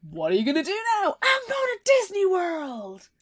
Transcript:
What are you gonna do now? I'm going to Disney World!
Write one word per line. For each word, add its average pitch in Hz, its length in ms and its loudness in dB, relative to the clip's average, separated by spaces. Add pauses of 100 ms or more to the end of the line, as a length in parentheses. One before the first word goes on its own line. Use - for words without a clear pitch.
(100)
What 160 220 -2
are - 20 2
you 214 100 4
gonna 285 200 2
do 370 120 -4 (240)
now? 359 220 0
I'm 539 260 4
going 539 200 -2
to 494 160 -4
Disney 403 420 2
World! 294 800 -4 (140)